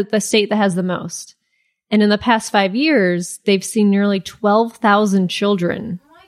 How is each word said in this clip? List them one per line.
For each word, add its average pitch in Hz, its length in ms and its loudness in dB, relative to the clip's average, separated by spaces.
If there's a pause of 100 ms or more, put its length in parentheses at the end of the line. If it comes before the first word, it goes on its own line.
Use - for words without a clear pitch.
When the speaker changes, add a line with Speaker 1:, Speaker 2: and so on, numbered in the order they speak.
(100)
Speaker 1:
the 214 100 0
state 208 280 0
that 208 80 -2
has 202 180 2
the 180 80 -2
most. - 540 -8 (540)
And 214 120 4
in 208 60 4
the 208 100 2
past 220 320 0
five 196 240 0
years, 208 680 0
they've 196 180 2
seen 208 280 0
nearly 202 300 2
twelve 220 580 -2
thousand 202 500 2
children 180 760 -4
Speaker 2:
Oh - 100 -20
my 330 140 -20